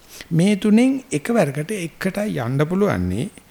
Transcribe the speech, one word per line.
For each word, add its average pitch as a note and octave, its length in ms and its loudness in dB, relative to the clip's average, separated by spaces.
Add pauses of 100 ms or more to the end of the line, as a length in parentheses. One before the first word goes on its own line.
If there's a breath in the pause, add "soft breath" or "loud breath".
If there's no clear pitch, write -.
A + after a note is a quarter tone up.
(280 loud breath)
මේ F3+ 280 4
තුනෙන් G#3+ 360 4 (160)
එකවරකට D3+ 640 -2
එකට F#3 440 -6
යන්න D3 440 -2
පුළුවන්නේ D#3 640 -2 (240 loud breath)